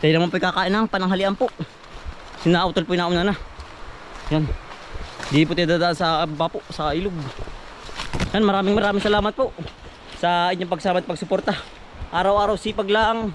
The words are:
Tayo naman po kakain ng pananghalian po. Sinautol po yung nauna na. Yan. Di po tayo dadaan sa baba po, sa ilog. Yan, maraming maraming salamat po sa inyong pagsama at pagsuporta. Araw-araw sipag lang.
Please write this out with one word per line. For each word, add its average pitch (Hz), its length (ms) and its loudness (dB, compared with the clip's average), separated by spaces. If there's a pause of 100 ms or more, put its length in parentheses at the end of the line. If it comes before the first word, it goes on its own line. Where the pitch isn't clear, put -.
Tayo 151 160 8
naman 175 80 4
po 170 80 -2
kakain 185 320 2
ng 214 240 2
pananghalian 190 400 2
po. 240 160 0 (960)
Sinautol 175 400 4
po 165 80 -2
yung 175 160 2
nauna 175 240 2
na. - 40 0 (1000)
Yan. 156 80 4 (880)
Di 147 160 4
po 165 80 -2
tayo 170 240 2
dadaan 170 160 2
sa 165 320 2
baba 156 240 -2
po, - 160 -6
sa 151 240 -4
ilog. 180 240 -2 (1200)
Yan, 214 80 4
maraming 196 320 4
maraming 202 240 2
salamat 208 320 2
po 262 240 -2 (640)
sa 175 320 2
inyong 180 160 -4
pagsama 180 320 0
at 180 80 -8
pagsuporta. 185 480 -2 (560)
Araw-araw 202 480 2
sipag 208 320 -2
lang. 220 440 2